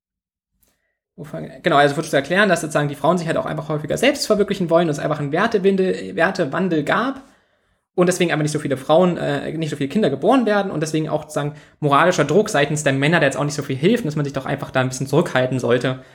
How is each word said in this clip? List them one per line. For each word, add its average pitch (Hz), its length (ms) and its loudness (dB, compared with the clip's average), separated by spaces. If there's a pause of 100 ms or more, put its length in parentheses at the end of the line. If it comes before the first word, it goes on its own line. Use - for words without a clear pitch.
(1160)
wo 170 80 -16
fang-, 151 260 -12 (140)
genau, 165 140 4
also 143 200 4
wurde 156 120 -4
zu 160 60 0
erklären, 175 340 2
dass 170 120 2
sozusagen 147 260 -2
die 143 80 -6
Frauen 175 220 2
sich 170 100 -4
halt 160 100 -2
auch - 80 -2
einfach 156 240 -6
häufiger 151 280 -4
selbst 277 300 0
verwirklichen 196 420 0
wollen 165 180 4
und 151 40 0
es 143 80 -2
einfach 151 200 -2
einen 143 120 -4
Wertewinde-, 190 840 0
Wertewandel 165 680 0
gab 208 400 -2 (720)
und 180 120 4
deswegen 175 240 2
einfach 151 120 0
nicht 151 100 -2
so 151 60 -2
viele 139 180 -4
Frauen, 170 400 4
äh, 143 400 -4
nicht 160 120 -4
so 151 60 -6
viele 139 140 -4
Kinder 202 200 0
geboren 214 360 2
werden 202 260 0
und 156 100 -4
deswegen 156 280 -2
auch 151 140 -2
sozusagen 147 320 -6 (240)
moralischer 151 460 4
Druck 202 240 2
seitens 147 340 0
der 135 100 2
Männer, 151 260 2
der 147 80 4
jetzt - 100 -2
auch 143 60 -2
nicht 147 120 -4
so 139 80 -4
viel 135 120 -4
hilft 196 280 2
und - 40 -2
dass 151 80 -4
man 151 100 -2
sich 135 80 -6
doch 135 120 -6
einfach - 260 -6
da 131 100 0
ein 127 80 0
bisschen 131 180 -8
zurückhalten 127 520 0
sollte, 127 440 -2 (120)